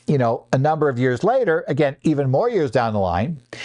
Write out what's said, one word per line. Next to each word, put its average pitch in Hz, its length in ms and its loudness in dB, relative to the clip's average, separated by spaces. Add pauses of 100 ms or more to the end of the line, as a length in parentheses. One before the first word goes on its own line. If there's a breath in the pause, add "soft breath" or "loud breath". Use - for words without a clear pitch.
you 147 100 2
know, 120 340 -2
a 139 60 2
number 151 300 2
of 120 100 -2
years 123 240 0
later, 196 460 0
again, 139 340 0
even 143 260 0
more 185 220 2
years 156 220 0
down 117 200 0
the 107 60 0
line, 98 420 -2 (240 loud breath)